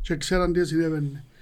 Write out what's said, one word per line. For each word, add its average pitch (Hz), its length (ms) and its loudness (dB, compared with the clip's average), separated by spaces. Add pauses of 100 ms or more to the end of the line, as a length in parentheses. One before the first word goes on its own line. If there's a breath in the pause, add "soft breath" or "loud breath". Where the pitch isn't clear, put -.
και 165 160 -2
ξέραν 175 360 2
τι 175 140 2
συνέβαινε. 151 580 -2 (180 soft breath)